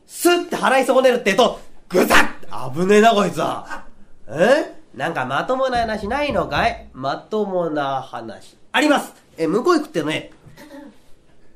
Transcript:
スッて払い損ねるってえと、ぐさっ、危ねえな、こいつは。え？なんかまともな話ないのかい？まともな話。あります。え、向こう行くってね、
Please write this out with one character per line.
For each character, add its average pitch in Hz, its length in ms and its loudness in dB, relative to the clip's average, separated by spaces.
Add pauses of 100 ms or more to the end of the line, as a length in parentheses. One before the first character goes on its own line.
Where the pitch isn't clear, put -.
ス - 240 0
ッ 349 200 0
て - 80 -6
払 233 240 2
い 247 40 0
損 262 160 2
ね 254 100 6
る 233 100 0
っ - 20 -10
て 202 80 2
え 190 40 0
と、 220 240 2 (300)
ぐ 185 160 4
さ - 100 4 (540)
っ、 127 40 -8
危 165 120 -2
ね 208 120 6
え 208 40 8
な、 226 100 8
こ 202 140 2
い 135 60 -2
つ 139 80 -6
は。 127 460 -6 (420)
え？ 220 540 2 (120)
な 139 160 -4
ん 165 40 -6
か 139 120 -4
ま 135 200 -2
と 254 100 -2
も 262 140 -2
な 240 100 -2
話 220 280 -4
な 269 160 -2
い 285 80 -4
の 175 160 -2
か 156 200 0
い？ - 260 -8
ま 135 240 -6
と 214 280 -4
も 180 240 -2
な 139 320 -4
話。 113 560 -14 (140)
あ 233 80 0
り 294 100 2
ま 277 100 2
す。 - 140 -12 (240)
え、 160 100 -2
向 196 160 0
こ 349 80 2
う 339 60 4
行 - 40 -2
く - 60 -12
っ - 20 -20
て 160 140 -4
ね、 147 280 -6 (1200)